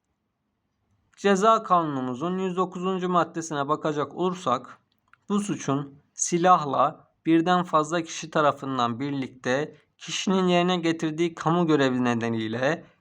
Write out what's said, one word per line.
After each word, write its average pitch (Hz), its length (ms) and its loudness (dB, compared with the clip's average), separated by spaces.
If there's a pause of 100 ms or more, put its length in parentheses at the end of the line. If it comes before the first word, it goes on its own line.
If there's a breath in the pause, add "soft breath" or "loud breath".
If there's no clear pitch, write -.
(1160)
Ceza 208 460 4
kanunumuzun 151 760 0
yüz 185 200 -4
dokuzuncu 185 520 -4
maddesine 160 580 -2
bakacak 147 480 -2
olursak 170 640 -4 (500)
bu 202 100 0
suçun 143 600 -4 (140)
silahla 156 1000 2 (140)
birden 165 380 4
fazla 160 380 0
kişi 160 300 -12
tarafından 135 680 0
birlikte 139 840 -4 (120)
kişinin 185 500 -2
yerine 180 300 2
getirdiği 165 580 -2
kamu 170 320 2
görevi 135 360 2
nedeniyle 117 800 -2 (160 loud breath)